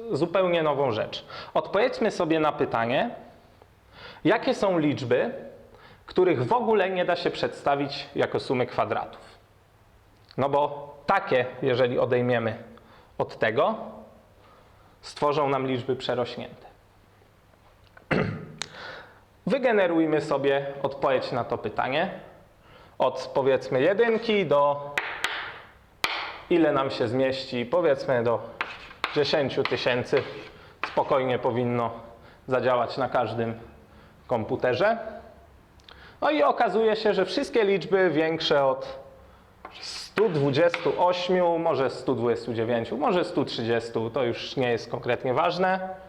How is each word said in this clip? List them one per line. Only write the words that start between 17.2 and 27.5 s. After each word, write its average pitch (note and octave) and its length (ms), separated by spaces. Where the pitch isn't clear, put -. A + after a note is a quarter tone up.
<clears throat> - 60
Wygenerujmy F3+ 720
sobie C#3 440
odpowiedź C3+ 480
na A#2+ 120
to A#2 140
pytanie A#2+ 640
od, - 360
powiedzmy, C3 480
jedynki G#3+ 640
do, C#3+ 500
ile E3 220
nam C3+ 200
się B2+ 160
zmieści, C3 580